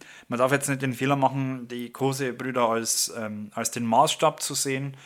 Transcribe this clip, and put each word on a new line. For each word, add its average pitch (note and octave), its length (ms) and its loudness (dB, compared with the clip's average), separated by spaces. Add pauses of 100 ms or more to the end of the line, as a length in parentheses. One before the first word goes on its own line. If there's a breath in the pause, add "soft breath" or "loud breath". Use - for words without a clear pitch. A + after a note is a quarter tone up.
(260 loud breath)
Man A#2+ 140 -2
darf C3 100 4
jetzt C#3 180 2
nicht C3+ 140 -2
den C3 120 0
Fehler C3 200 2
machen, C3 540 0
die A#2+ 220 -8
Kose-Brüder B2+ 800 0
als, A2+ 480 0
ähm, G#2+ 380 -6
als A2+ 160 -2
den A#2+ 160 -4
Maßstab D3+ 560 4
zu C#3+ 120 -4
sehen. C3+ 520 -2